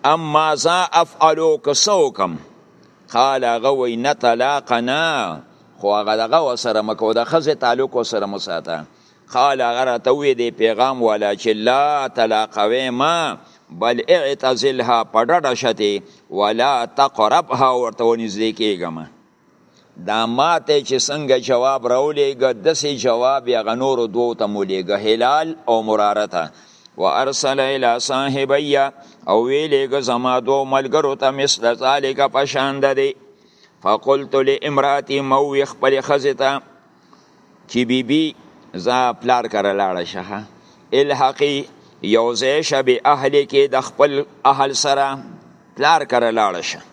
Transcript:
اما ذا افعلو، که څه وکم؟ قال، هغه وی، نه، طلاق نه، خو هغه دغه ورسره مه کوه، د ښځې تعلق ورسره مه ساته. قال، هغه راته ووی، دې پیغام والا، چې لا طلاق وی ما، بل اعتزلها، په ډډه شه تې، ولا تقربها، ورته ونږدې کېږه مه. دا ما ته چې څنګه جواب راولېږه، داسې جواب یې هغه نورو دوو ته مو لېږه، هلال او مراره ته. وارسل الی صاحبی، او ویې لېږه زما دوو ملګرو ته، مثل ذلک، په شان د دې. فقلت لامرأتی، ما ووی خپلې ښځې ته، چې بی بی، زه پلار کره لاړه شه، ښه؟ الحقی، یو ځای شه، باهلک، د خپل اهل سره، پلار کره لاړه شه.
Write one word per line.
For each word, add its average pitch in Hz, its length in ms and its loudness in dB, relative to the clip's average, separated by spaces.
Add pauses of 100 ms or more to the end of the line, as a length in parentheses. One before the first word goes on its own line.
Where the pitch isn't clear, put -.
اما 156 500 2
ذا 170 380 0
افعلو، 160 640 2
که 143 180 -2
څه - 140 0
وکم؟ 104 480 0 (760)
قال، 131 320 2
هغه 117 240 0
وی، 123 280 0
نه، 135 160 0
طلاق 127 600 0
نه، 123 680 -2 (400)
خو 101 140 0
هغه 107 220 0
دغه 113 240 2
ورسره 120 400 -2
مه 107 140 -4
کوه، 110 200 -2
د 117 100 0
ښځې 151 300 0
تعلق 123 420 -2
ورسره 107 300 -2
مه 101 120 -8
ساته. 82 460 -8 (480)
قال، 131 280 2
هغه 120 240 0
راته 127 280 0
ووی، 143 220 0
دې 117 240 -4
پیغام 117 440 0
والا، 104 320 0
چې 98 120 -6
لا 131 680 0
طلاق 110 440 0
وی 120 320 0
ما، 147 460 -2 (340)
بل 113 380 -2
اعتزلها، 131 960 0
په 113 200 0
ډډه 143 300 0
شه 120 180 0
تې، 101 300 0 (280)
ولا 113 540 0
تقربها، 135 840 2
ورته 120 340 -2
ونږدې 110 540 0
کېږه 95 300 -2
مه. 80 180 -12 (1000)
دا 110 200 0
ما 147 320 0
ته 147 220 0
چې 127 180 -4
څنګه 143 400 0
جواب 127 480 -2
راولېږه، 135 680 0 (120)
داسې 156 220 0
جواب 123 640 0
یې 123 60 2
هغه 110 200 -2
نورو 127 320 0
دوو 117 280 -2
ته 110 120 -2
مو 104 180 -4
لېږه، 92 260 -4
هلال 120 640 0 (140)
او 113 140 2
مراره 104 440 0
ته. 85 240 -4 (460)
وارسل 131 640 0
الی 131 380 0
صاحبی، 139 760 -2
او 123 720 -2
ویې 147 220 -2
لېږه 135 300 0
زما 127 400 0
دوو 135 240 0
ملګرو 135 520 0
ته، 135 140 2
مثل 127 440 0
ذلک، 135 460 -2 (120)
په 135 120 0
شان 139 360 -4
د 135 140 2
دې. 135 200 0 (680)
فقلت 123 520 0
لامرأتی، 139 840 0
ما 135 160 0
ووی 139 280 0
خپلې 135 360 0
ښځې 139 340 0
ته، 135 260 -2 (1080)
چې - 80 -6
بی 123 260 0
بی، 151 320 -2 (400)
زه 123 380 0
پلار 120 320 0
کره 101 280 0
لاړه 92 320 -2
شه، 92 180 -10
ښه؟ 101 180 -10 (520)
الحقی، 139 720 0 (380)
یو 113 320 2
ځای 135 280 0
شه، 135 200 -2
باهلک، 139 720 2 (160)
د 131 100 0
خپل 143 420 0 (220)
اهل 139 280 2
سره، 139 460 0 (580)
پلار 147 280 2
کره 120 260 2
لاړه 101 300 0
شه. - 180 -8 (140)